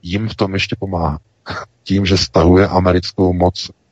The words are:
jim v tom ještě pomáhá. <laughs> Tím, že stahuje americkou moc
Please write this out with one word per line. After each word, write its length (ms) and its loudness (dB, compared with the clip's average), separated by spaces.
jim 260 -4
v 60 -14
tom 180 -2
ještě 260 -4
pomáhá. 400 -4
<laughs> 380 -14
Tím, 220 0
že 120 2
stahuje 500 4
americkou 640 0
moc 380 -2